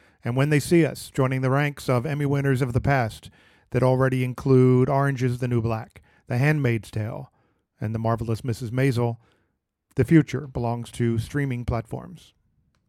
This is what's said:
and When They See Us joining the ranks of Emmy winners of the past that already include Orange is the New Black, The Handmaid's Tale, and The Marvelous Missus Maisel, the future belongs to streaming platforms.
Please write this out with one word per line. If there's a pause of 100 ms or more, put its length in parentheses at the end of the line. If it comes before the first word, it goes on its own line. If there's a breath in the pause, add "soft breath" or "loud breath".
(220 soft breath)
and
When
They
See
Us
joining
the
ranks
of
Emmy
winners
of
the
past (400 soft breath)
that
already
include
Orange
is
the
New
Black, (240 soft breath)
The
Handmaid's
Tale, (480)
and
The
Marvelous
Missus
Maisel, (800)
the
future
belongs
to
streaming
platforms. (540)